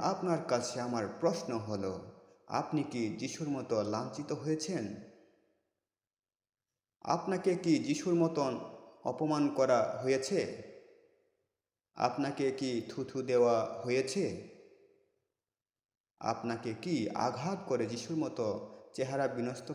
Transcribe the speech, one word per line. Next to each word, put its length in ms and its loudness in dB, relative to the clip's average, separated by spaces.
আপনার 380 2
কাছে 320 0
আমার 260 0
প্রশ্ন 380 2
হলো, 420 -4
আপনি 360 0
কি 260 -2
যিশুর 400 -6
মতো 340 0
লাঞ্ছিত 500 -4
হয়েছেন? 640 -2
আপনাকে 540 0
কি 240 4
যিশুর 360 0
মতন 460 2
অপমান 500 2
করা 480 4
হয়েছে? 600 0
আপনাকে 560 0
কি 380 -2
থুথু 340 -6
দেওয়া 420 6
হয়েছে? 640 0
আপনাকে 600 -2
কি 280 0
আঘাত 560 0
করে 200 0
যিশুর 300 -6
মতো 520 -2
চেহারা 340 0
বিনষ্ট 460 -4